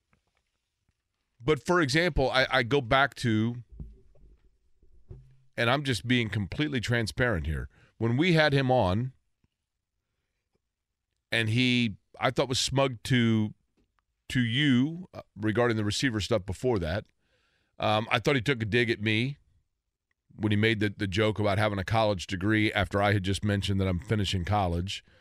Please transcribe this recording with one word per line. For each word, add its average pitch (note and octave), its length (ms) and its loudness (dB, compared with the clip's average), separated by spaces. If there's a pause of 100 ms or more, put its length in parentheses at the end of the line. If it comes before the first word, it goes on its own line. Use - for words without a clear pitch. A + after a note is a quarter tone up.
(1400)
But D3 220 0
for F3 160 2
example, C#3+ 480 0
I, B2+ 220 2
I C3 120 2
go C3+ 180 2
back C3+ 340 2
to, A2+ 400 0 (2000)
and A#2 140 0
I'm C#3+ 120 0
just A#2+ 240 -4
being A#2+ 220 0
completely C3 500 -4
transparent A2 680 -2
here. C2+ 200 -4 (300)
When A#2 180 0
we E3+ 160 2
had D3+ 220 4
him C3+ 180 2
on, A#2 400 2 (2250)
and A2+ 160 0
he, B2 460 2 (220)
I C3 140 -2
thought, C#3 160 -2
was B2+ 120 -2
smug C3 440 0
to, A2+ 500 2 (760)
to C3 100 -2
you, C3+ 760 0
uh, - 80 -16 (140)
regarding A2 400 0
the G#2+ 80 -2
receiver G#2+ 380 -2
stuff G2+ 240 -2
before A2+ 340 -2
that. D#2+ 240 -4 (760)
Um, G#2+ 320 0
I B2 100 2
thought C#3+ 160 0
he B2+ 60 0
took A#2+ 200 -2
a A2+ 40 -4
dig A2+ 240 0
at G#2 120 -2
me A2 360 -2 (960)
when G#2 180 -2
he G#2 60 4
made A2 220 2
the, G2+ 160 0
the G#2 120 -4
joke G#2+ 320 0
about G2+ 180 0
having G#2 200 0
a F#2+ 60 -4
college G#2 420 0
degree G#2+ 460 0
after G2+ 300 0
I G#2 100 4
had G2+ 120 2
just F#2+ 200 -2
mentioned G2+ 380 0
that F#2+ 60 0
I'm F2+ 120 0
finishing G2 460 -2
college. F#2 580 -2 (180)